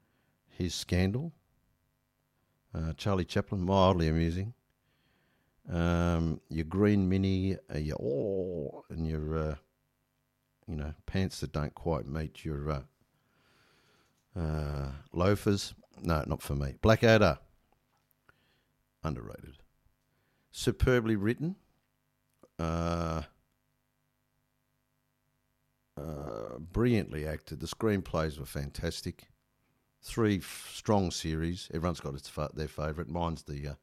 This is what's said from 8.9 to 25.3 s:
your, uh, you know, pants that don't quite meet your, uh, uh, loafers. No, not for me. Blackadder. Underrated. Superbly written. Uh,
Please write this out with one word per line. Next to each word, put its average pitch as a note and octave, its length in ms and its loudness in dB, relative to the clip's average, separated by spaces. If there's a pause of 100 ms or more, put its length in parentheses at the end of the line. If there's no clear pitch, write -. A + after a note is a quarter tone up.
your, D#2 300 -2
uh, D#2 180 -2 (1120)
you F2+ 80 -6
know, D2+ 180 -6 (140)
pants F#2+ 320 -2
that D2 120 -8
don't D2 220 -4
quite D2+ 340 -2
meet D2+ 380 -8
your, D2 260 -4
uh, - 1700 -14
uh, D2 520 -4 (200)
loafers. G2+ 640 2 (300)
No, D#2 240 2
not - 160 -2
for - 100 -4
me. C#2 280 -2
Blackadder. A2 580 8 (1600)
Underrated. B1 540 -8 (920)
Superbly A2+ 640 2
written. B2 400 -2 (1040)
Uh, E2 640 -2 (2750)